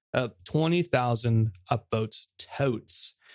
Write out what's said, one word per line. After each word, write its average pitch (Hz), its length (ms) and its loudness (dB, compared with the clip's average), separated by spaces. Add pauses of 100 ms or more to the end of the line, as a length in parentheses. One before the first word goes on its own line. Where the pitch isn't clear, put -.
(140)
uh, 127 160 0 (160)
twenty 165 380 2
thousand 117 680 2 (200)
upvotes 113 540 -4 (120)
totes. - 760 -6 (220)